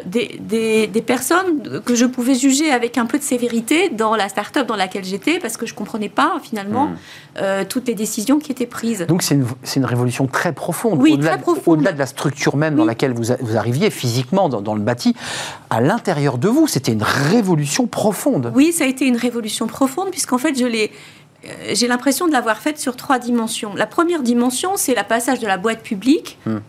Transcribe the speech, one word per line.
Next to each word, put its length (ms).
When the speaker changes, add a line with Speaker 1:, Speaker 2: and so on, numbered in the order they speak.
Speaker 1:
des, 340
des, 480
des 140
personnes 800
que 120
je 100
pouvais 280
juger 380
avec 260
un 80
peu 120
de 60
sévérité 680
dans 260
la 140
start-up 360
dans 120
laquelle 260
j'étais, 340
parce 200
que 80
je 80
comprenais 340
pas 340
finalement, 440
Speaker 2:
Hmm. 100
Speaker 1:
euh, 260
toutes 220
les 40
décisions 460
qui 140
étaient 120
prises. 400
Speaker 2:
Donc 160
c'est 140
une, 100
c'est 180
une 40
révolution 420
très 260
profonde, 480
Speaker 1:
Oui, 100
Speaker 2:
au-delà 200
Speaker 1:
très 80
Speaker 2:
de, 40
Speaker 1:
profonde. 300
Speaker 2:
au-delà 180
de 80
la 60
structure 500
même 200
dans 80
Speaker 1:
Oui. 40
Speaker 2:
laquelle 240
vous 220
a-, 80
vous 160
arriviez 320
physiquement 580
dans, 140
dans 140
le 60
bâti. 320
À 120
l'intérieur 560
de 100
vous, 200
c'était 260
une 100
révolution 840
profonde. 680
Speaker 1:
Oui, 160
ça 140
a 20
été 180
une 120
révolution 500
profonde, 440
puisqu'en 260
fait, 200
je 80
l'ai, 240
euh, 40
j'ai 160
l'impression 380
de 40
l'avoir 280
faite 200
sur 160
trois 240
dimensions. 560
La 100
première 380
dimension, 540
c'est 180
le 80
passage 380
de 60
la 100
boîte 240
publique 640
Speaker 2:
Hmm. 240